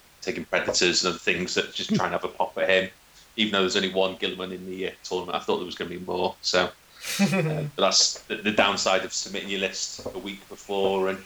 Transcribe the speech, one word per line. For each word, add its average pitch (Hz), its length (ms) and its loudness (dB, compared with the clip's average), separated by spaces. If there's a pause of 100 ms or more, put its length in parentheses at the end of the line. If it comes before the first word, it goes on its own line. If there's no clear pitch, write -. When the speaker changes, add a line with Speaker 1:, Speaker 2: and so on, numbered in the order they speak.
(220)
Speaker 1:
taking - 240 -4
Predators 90 580 2
and 90 80 4
other 82 80 -6
things 87 360 0
that - 180 0
just 95 220 -2
try 90 100 4
and 87 80 0
have 87 100 -2
a - 60 -4
pop - 280 -4
at 190 120 2
him. 95 200 4 (480)
Even 107 160 2
though 98 80 4
there's 92 140 2
only 95 180 2
one 95 240 2
Gilliman 92 360 -6
in 92 160 -12
the, 92 180 -6
uh, - 40 -6 (120)
tournament, 90 340 -4
I - 20 -2
thought 95 180 0
there 90 80 -4
was 87 100 -8
gonna 87 140 -6
be 87 100 -8
more. 90 420 -2
So, 90 240 4
Speaker 2:
<laughs> - 560 -10
Speaker 1:
uh, 190 100 6
but 156 460 0
that's - 360 4 (100)
the, 107 120 -6
the 104 160 0
downside 101 540 4
of 90 80 -8
submitting 98 360 -6
your 98 120 -2
list - 440 -4
a 95 140 -8
week 98 300 -10
before 196 580 2
and 190 180 -2